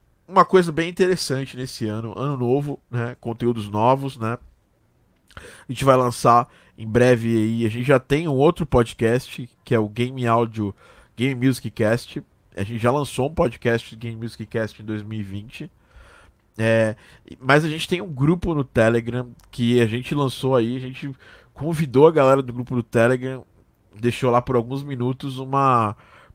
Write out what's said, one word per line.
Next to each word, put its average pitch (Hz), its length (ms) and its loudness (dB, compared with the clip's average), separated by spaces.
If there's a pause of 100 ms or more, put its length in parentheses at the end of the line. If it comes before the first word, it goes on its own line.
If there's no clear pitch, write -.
(260)
uma 185 180 6
coisa 175 280 4
bem 165 160 -2
interessante 175 680 -2
nesse 127 320 -8
ano, 107 320 -8
ano 139 160 -4
novo, 135 460 -2 (100)
né? 120 300 -6
Conteúdos 117 480 -4
novos, 131 480 0
né? 113 220 -6 (1000)
A - 340 -18
gente 131 140 -6
vai 135 120 6
lançar 123 520 4 (300)
em 113 100 -12
breve 120 480 4
aí, 113 300 0
a - 20 2
gente 117 160 -6
já 131 160 4
tem 151 260 -2
um 151 60 -2
outro 151 320 2
podcast, 120 840 0 (140)
que - 120 -2
é 117 40 4
o 110 80 0
Game 123 400 -4
Audio, 110 480 0 (400)
Game 123 320 -2
Music 120 240 -2
Cast. 117 540 -2 (320)
A 98 60 -4
gente 113 160 -8
já 117 120 0
lançou 135 380 -2
um 156 60 -14
podcast 117 560 -2
de 113 60 -20
Game 113 200 -12
Music 110 300 -12
Cast 110 340 -6
em 107 40 -18
dois 107 180 -6
mil 107 180 -10
e - 20 -6
vinte. 101 480 -14 (840)
É, 110 400 2 (420)
mas 139 240 4
a 165 60 -2
gente 156 180 -6
tem 180 140 -2
um 196 120 -10
grupo 160 420 0
no 143 100 -2
Telegram 117 680 0 (200)
que 120 300 2
a 117 60 4
gente 120 280 -4
lançou 135 420 0
aí, 117 180 0
a 131 60 -8
gente 131 340 -12 (380)
convidou 151 560 4
a - 20 2
galera 139 320 4
do 123 100 -8
grupo 123 220 -8
do 123 80 0
Telegram, 123 640 0 (500)
deixou 120 360 -2
lá 120 100 4
por 127 160 -2
alguns 123 260 -4
minutos 131 560 -6
uma, 131 580 0 (380)